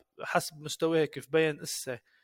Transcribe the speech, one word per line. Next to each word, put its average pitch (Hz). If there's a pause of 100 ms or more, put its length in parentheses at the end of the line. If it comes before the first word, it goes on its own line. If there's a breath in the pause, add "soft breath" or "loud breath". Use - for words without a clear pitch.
(200)
حسب 160
مستواه 160
كيف -
بين 156
إسا. 127 (240 soft breath)